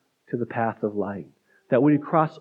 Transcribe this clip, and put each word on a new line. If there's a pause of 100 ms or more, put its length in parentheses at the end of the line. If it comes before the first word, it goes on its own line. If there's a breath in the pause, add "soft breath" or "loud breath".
(300)
to
the
path
of
light. (440)
That
we
would
cross